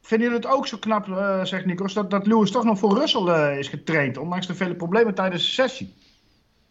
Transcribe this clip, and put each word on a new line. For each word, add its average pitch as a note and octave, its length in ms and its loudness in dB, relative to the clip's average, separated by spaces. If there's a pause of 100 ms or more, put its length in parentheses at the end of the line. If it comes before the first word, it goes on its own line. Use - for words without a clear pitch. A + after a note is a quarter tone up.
vinden A3+ 260 0
jullie A#3+ 180 -2
het C4+ 80 2
ook C4+ 120 -2
zo - 120 -8
knap, G#3 300 -2
eh, F#3+ 360 -2
zegt F#3 200 -6
Nikos, F#3 300 -2
dat, G#3 160 -2
dat G3+ 160 0
Lewis G#3+ 240 4
toch A3+ 140 0
nog A3 140 4
voor G3+ 200 4
Russell, B3+ 280 0
eh, D3+ 320 2
is C#3 100 -6
getraind, C#3+ 480 -2
ondanks F3 300 -6
de F3+ 80 -6
vele F3 200 -2
problemen F#3+ 400 2
tijdens F#3 300 -2
de - 60 0
sessie? - 440 -2 (760)